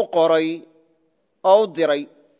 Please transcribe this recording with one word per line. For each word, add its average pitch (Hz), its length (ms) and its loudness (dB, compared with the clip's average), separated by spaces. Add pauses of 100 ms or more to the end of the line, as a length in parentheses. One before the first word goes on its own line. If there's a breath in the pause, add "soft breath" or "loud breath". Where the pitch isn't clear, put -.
u - 60 -4
qoray 160 400 0 (960)
oo 196 200 4
u 208 40 -4
diray. 147 360 -4 (360)